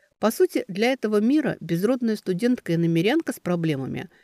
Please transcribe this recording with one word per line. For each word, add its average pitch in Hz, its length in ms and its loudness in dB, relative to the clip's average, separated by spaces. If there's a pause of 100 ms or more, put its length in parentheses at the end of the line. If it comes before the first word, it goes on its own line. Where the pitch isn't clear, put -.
(180)
По 220 140 0
сути, 349 360 0
для 214 260 0
этого 214 280 0
мира 254 380 2
безродная 214 560 0
студентка 208 580 -2
и 165 40 2
намерянка 170 560 2
с - 60 -16
проблемами, 156 720 -4 (140)